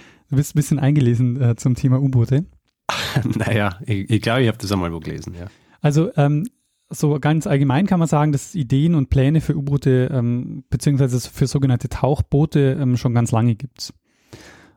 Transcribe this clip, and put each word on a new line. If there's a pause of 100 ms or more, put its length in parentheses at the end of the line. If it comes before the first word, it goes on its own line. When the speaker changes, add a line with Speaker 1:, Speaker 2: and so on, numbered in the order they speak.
(280)
Speaker 1:
du
bist
ein
bisschen
eingelesen,
äh,
zum
Thema
U-Boote.
Speaker 2:
<laughs> (140)
Naja,
ich,
ich
glaub,
ich
hab
das
einmal
wo
gelesen,
ja. (340)
Speaker 1:
Also,
ähm, (460)
so
ganz
allgemein
kann
man
sagen,
dass
es
Ideen
und
Pläne
für
U-Boote,
ähm,
beziehungsweise
für
sogenannte
Tauchboote,
ähm,
schon
ganz
lange
gibt. (840)